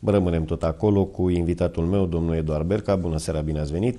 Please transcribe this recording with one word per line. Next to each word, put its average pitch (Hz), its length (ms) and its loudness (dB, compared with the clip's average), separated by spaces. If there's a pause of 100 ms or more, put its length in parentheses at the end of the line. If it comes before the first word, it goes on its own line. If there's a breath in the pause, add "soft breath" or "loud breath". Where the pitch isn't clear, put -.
rămânem 90 400 2
tot 80 180 -4
acolo 98 420 2
cu 92 240 -2
invitatul 85 560 0
meu, 95 220 2
domnul 82 280 0
Eduard 78 320 -2
Berca. 101 300 0
Bună 85 220 -2
seara, 78 220 -4
bine 78 200 -2
ați 73 120 -4
venit. 107 260 0